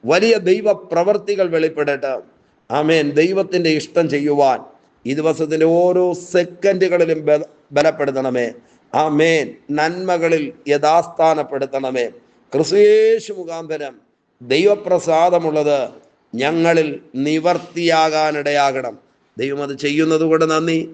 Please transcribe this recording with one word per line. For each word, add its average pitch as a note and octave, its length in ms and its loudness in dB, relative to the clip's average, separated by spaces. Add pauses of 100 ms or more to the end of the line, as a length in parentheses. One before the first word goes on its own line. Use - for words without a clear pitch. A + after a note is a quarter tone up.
വലിയ F#3+ 300 2 (160)
ദൈവപ്രവർത്തികൾ G3+ 960 0 (100)
വെളിപ്പെടട്ടെ. C#3+ 580 -2 (560)
ആമേൻ. D3+ 360 0 (160)
ദൈവത്തിൻ്റെ F3 580 0
ഇഷ്ടം E3 340 -2
ചെയ്യുവാൻ C#3+ 460 2 (460)
ഈ A#2+ 140 -4
ദിവസത്തിൻ്റെ D#3 480 0 (140)
ഓരോ F3+ 240 2 (260)
സെക്കൻഡുകളിലും F3 960 0
ബല-, D3+ 220 0 (260)
ബലപ്പെടുത്തണമേ. C3+ 720 0 (460)
ആമേൻ. D#3 520 2 (340)
നന്മകളിൽ E3+ 640 -2 (300)
യഥാസ്ഥാനപ്പെടുത്തണമേ. C#3+ 1300 0 (460)
ക്രിസ്തു D#3+ 240 0
യേശു G#3+ 560 4
മുഖാന്തരം E3 600 -10 (480)
ദൈവപ്രസാദമുള്ളത് D#3+ 1400 2 (540)
ഞങ്ങളിൽ E3 540 2 (280)
നിവർത്തിയാകാനിടയാകണം. D#3 1800 0 (420)
ദൈവം C#3 260 -6
അത് C#3 140 -8
ചെയ്യുന്നത് D#3 520 0
കൊണ്ട് D#3+ 160 2
നന്ദി. D#3+ 340 0 (140)